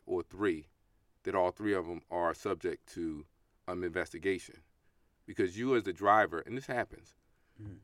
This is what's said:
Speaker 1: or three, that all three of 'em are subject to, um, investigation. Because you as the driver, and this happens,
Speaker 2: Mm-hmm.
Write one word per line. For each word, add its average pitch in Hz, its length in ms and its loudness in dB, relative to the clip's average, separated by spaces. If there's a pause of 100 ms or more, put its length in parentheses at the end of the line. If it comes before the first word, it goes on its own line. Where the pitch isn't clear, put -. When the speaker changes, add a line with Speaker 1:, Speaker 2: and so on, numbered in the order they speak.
Speaker 1:
or 90 160 0
three, 92 440 -2 (580)
that 95 100 -2
all 90 160 4
three 104 240 0
of 90 120 0
'em 85 140 -8 (100)
are 87 220 2
subject 82 640 -4
to, 78 320 -6 (420)
um, 90 160 -4
investigation. 87 720 -2 (720)
Because 95 320 -2
you 123 180 2
as 113 60 4
the 95 100 -4
driver, 95 480 6
and - 160 -6
this 139 100 -8
happens, - 480 -6 (480)
Speaker 2:
Mm-hmm. 101 220 -12